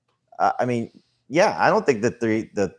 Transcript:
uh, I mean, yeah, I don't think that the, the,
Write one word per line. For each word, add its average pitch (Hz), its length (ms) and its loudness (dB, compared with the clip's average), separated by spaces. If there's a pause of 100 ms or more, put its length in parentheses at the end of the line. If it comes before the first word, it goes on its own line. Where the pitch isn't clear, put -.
(400)
uh, 95 180 2
I 113 60 -2
mean, 120 260 -4 (380)
yeah, 165 320 0
I 113 80 4
don't 196 180 2
think 120 160 2
that 117 180 -2
the, 110 340 -2
the, 95 240 -2